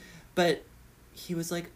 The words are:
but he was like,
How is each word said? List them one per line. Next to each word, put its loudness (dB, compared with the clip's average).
but 4
he -8
was -4
like, -6